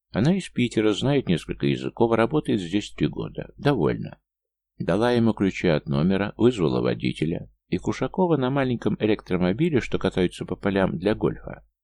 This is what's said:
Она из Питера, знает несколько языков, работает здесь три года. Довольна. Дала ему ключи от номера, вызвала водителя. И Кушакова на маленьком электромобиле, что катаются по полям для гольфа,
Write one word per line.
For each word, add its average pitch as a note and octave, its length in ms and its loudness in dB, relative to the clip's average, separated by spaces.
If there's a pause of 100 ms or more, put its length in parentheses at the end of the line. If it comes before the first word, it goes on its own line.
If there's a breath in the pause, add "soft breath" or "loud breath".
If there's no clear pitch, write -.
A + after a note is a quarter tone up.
(140)
Она D3 220 2
из F#3 140 -6
Питера, A2 440 0
знает B2+ 340 0
несколько D#2 400 -2
языков, C2 440 0
работает A#2+ 480 0
здесь F#2 320 -4
три D2+ 160 -2
года. - 500 -10
Довольна. C#3 640 0 (580)
Дала G#2+ 340 2
ему A#2 220 4
ключи F#2+ 340 0
от D2+ 200 2
номера, F#2 500 2
вызвала E2+ 440 2
водителя. B1 680 -2 (180)
И F2+ 100 -2
Кушакова D#3 580 -2
на B2+ 140 0
маленьком B2+ 500 -2
электромобиле, G#2+ 800 0
что F#2+ 200 -2
катаются F#2 460 -2
по F2+ 120 -6
полям F#2+ 400 0
для G2+ 180 0
гольфа, - 500 -4 (180)